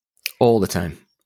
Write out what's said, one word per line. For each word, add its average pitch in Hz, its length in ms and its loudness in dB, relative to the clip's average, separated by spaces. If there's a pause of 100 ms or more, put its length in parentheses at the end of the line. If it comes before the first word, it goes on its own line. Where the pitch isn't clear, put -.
(400)
All 117 180 4
the 95 80 0
time. 87 320 -6 (280)